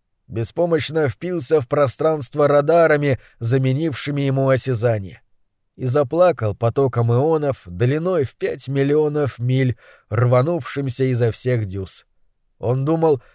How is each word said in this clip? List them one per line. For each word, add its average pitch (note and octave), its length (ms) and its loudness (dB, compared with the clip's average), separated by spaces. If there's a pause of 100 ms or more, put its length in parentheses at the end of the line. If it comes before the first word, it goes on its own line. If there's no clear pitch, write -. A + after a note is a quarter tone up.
(280)
Беспомощно D#3 800 -2
впился E3+ 520 -2
в - 60 -8
пространство D3 800 0
радарами, D3 720 2 (200)
заменившими C3+ 840 -2
ему C3+ 280 0
осязание. A2+ 720 -2 (540)
И C3 100 -8
заплакал C#3+ 680 2
потоком A#2+ 560 0
ионов D3 540 0
длиной C#3 600 0
в - 100 -10
пять - 320 -6
миллионов C#3+ 720 0
миль, B2+ 380 0 (320)
рванувшимся C3 960 0
изо A#2+ 260 0
всех A#2+ 340 -2
дюз. F#2+ 400 -10 (540)
Он C3 240 -2
думал D#3+ 400 2 (120)